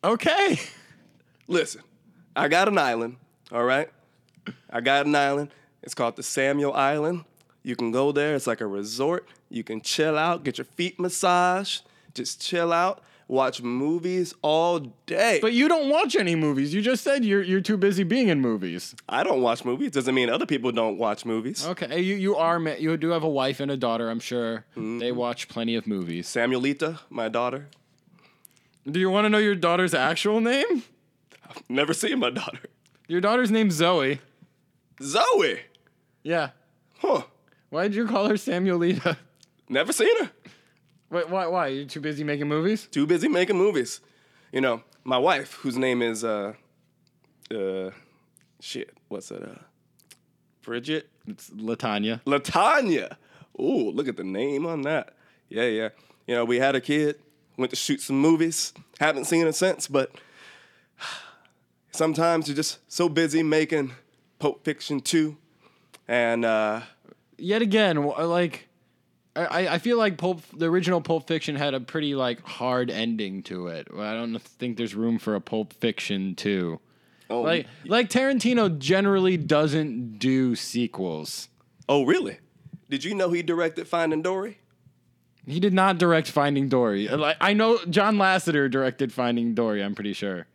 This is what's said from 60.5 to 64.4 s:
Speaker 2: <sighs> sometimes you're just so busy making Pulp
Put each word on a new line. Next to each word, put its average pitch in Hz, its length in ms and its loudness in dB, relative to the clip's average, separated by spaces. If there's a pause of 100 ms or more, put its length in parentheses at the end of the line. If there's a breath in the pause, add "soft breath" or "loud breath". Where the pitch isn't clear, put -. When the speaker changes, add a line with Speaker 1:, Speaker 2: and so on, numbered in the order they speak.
Speaker 2:
<sighs> - 60 -14 (880 loud breath)
sometimes 160 560 2
you're 143 80 -4
just 151 220 -4 (120)
so 175 180 0
busy 160 340 2
making 156 500 0 (460)
Pulp - 260 -2